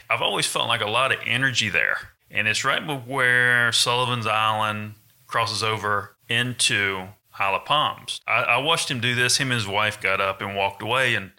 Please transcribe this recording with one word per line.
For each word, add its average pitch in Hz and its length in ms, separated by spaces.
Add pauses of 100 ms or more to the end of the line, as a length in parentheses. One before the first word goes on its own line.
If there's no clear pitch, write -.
(100)
I've 120 100
always 160 260
felt - 220
like 113 140
a 107 40
lot 123 240
of 104 140
energy 120 460
there. 55 260 (340)
And 107 160
it's 107 200
right 147 200
be-, 156 80
where 123 800
Sullivan's 120 540
Island 107 680 (320)
crosses 110 360
over 104 520 (140)
into 104 800 (300)
Isle 98 180
of - 80
Palms. - 640
I, 113 140
I 117 160
watched 156 320
him 127 100
do 123 140
this. 123 240
Him 135 120
and 120 80
his 104 80
wife 104 360
got 95 180
up 98 220
and 98 120
walked 98 280
away, 120 320
and 98 240